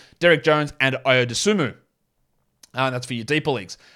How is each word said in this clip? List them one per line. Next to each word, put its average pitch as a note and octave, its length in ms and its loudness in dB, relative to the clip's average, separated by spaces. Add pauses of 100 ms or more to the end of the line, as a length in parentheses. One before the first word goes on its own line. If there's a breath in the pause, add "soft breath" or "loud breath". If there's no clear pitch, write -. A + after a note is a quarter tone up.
(180 loud breath)
Derek E3+ 240 4
Jones D3+ 380 2
and C3 240 2
Ayo B2+ 220 4
Dosunmu. C#3 480 -2 (1000)
Uh, C3 160 -2
that's B2 160 -6
for B2+ 100 -10
your A#2 100 -8
deeper D3 260 -4
leagues. G2+ 260 -8 (200 soft breath)